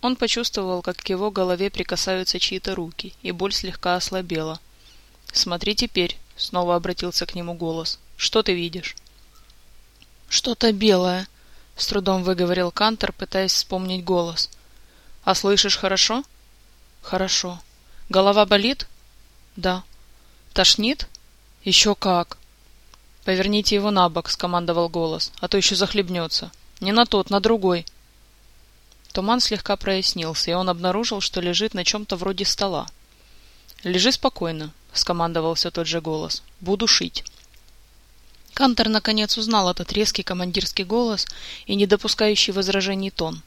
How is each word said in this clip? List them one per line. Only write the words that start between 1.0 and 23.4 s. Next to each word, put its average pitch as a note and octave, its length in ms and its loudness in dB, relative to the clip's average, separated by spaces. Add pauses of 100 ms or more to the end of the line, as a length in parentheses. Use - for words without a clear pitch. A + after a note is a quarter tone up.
его G3 220 -2
голове F#3 380 0
прикасаются F#3 680 -2
чьи-то F#3 360 -2
руки, F3+ 380 -10 (100)
и F3+ 80 -4
боль F#3 220 -2
слегка F3+ 420 -2
ослабела. E3+ 640 -4 (720)
«Смотри F#3+ 440 -2
теперь», F3+ 420 -2 (180)
снова F3 400 0
обратился F3 500 -4
к - 100 -10
нему F3 200 -8
голос. E3 440 -6 (160)
«Что - 280 0
ты G3 100 0
видишь?» E3+ 420 -6 (1300)
«Что-то A#3 420 2
белое», F#3+ 560 2 (480)
с - 120 -4
трудом F#3+ 360 0
выговорил F3+ 480 0
Кантор, G#3+ 400 0
пытаясь F#3+ 420 -2
вспомнить F#3 500 -4
голос. E3+ 460 0 (760)
«А F#3+ 100 4
слышишь G3+ 440 4
хорошо?» G3+ 460 2 (760)
«Хорошо». F#3 580 -2 (500)
«Голова G3+ 360 6
болит?» G3+ 420 2 (680)
«Да». F#3 280 -2 (720)
«Тошнит?» G#3+ 540 2 (560)
«Ещё G3+ 320 4
как». F3 420 0 (880)
«Поверните G3 500 2